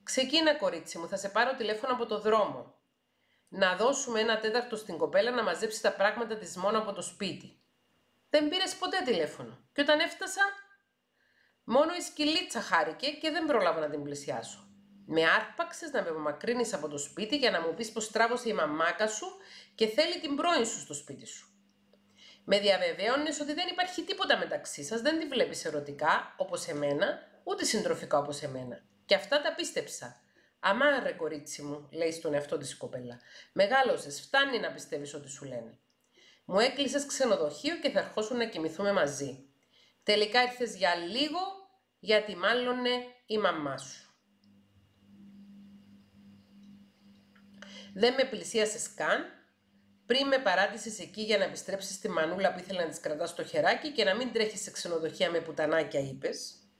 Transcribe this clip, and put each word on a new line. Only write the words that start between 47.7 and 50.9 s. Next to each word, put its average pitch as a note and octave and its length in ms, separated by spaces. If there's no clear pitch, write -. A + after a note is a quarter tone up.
Δεν A#3 200
με C4 100
πλησίασες G#3+ 720
καν, G3+ 440
πριν C4+ 200
με C4+ 100
παράτησες G#3 640